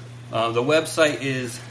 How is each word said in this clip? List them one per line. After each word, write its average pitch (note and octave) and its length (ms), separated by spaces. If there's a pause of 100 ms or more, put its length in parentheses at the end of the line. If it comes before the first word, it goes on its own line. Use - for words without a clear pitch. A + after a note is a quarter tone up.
(340)
uh, A2+ 180
the A#2 100
website D3+ 600
is B2+ 360 (120)